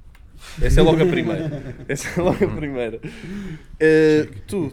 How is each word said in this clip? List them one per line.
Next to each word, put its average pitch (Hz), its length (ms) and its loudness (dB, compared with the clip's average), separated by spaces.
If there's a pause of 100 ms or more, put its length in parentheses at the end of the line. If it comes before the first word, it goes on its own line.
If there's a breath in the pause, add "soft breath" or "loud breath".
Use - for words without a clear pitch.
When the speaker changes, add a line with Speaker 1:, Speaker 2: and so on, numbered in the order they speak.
(600 loud breath)
Speaker 1:
Essa - 200 6
é - 20 8
logo 165 200 6
a 185 40 4
primeira. - 440 -2 (180)
Speaker 2:
<laughs> - 180 -14
Speaker 1:
Essa - 340 -8
é - 20 -2
logo 180 220 0
a 175 40 0
primeira. 127 500 -6 (800 loud breath)
Eh, 156 460 4
Speaker 2:
Check. - 220 -14
Speaker 1:
tu 170 260 -4